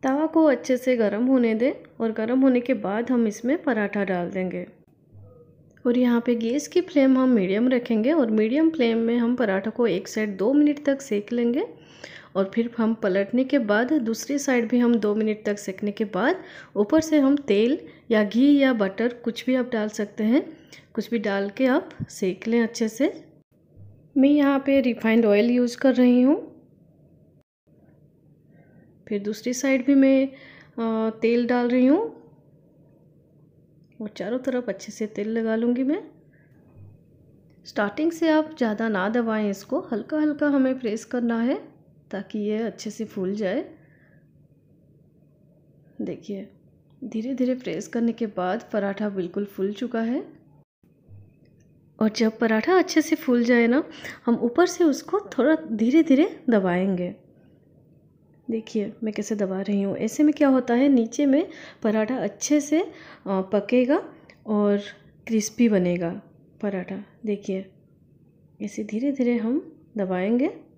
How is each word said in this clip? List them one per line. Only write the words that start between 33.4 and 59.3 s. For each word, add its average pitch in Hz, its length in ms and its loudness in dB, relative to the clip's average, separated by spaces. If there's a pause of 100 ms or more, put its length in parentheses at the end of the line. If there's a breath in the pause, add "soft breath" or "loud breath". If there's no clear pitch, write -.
और 208 80 -10
चारों 214 300 -8
तरफ 247 300 -6
अच्छे 196 220 -10
से 214 160 -8
तेल 208 220 -6
लगा 226 260 -2
लूँगी 240 280 0
मैं। 311 180 -2 (1600 soft breath)
स्टार्टिंग 269 460 -2
से 330 180 -2
आप 311 280 0
ज़्यादा 226 320 -2
ना 196 200 0
दबाएं 220 400 -2
इसको, 202 320 -6
हल्का 269 380 -6
हल्का 302 280 0
हमें 262 320 2
प्रेस 226 260 -6
करना 233 360 -2
है 254 140 0 (560)
ताकि 196 280 -8
ये 214 180 -2
अच्छे 220 320 -6
से 214 160 -10
फूल 196 300 -6
जाए। 226 300 -4 (2250 soft breath)
देखिए, 196 460 -10 (560)
धीरे 226 300 -6
धीरे 254 220 -2
प्रेस 196 320 -8
करने 233 240 -2
के 226 160 -6
बाद 190 460 -4
पराठा 202 360 -4
बिल्कुल 196 360 -6
फूल 196 280 -4
चुका 233 280 -4
है। 247 220 -2 (1800)
और 220 100 2
जब 220 300 -2
पराठा 226 380 2
अच्छे 339 240 2
से 311 140 0
फूल 240 280 2
जाए 233 240 4
ना, 262 160 2 (420 loud breath)
हम 240 100 2
ऊपर 240 300 2
से 349 180 0
उसको 320 360 0 (180)
थोड़ा 285 180 4 (160)
धीरे 233 320 4
धीरे 285 240 4 (220)
दबाएंगे। 185 640 0 (1400)
देखिए 220 420 -4 (120)
मैं 214 100 -4
कैसे 214 220 -6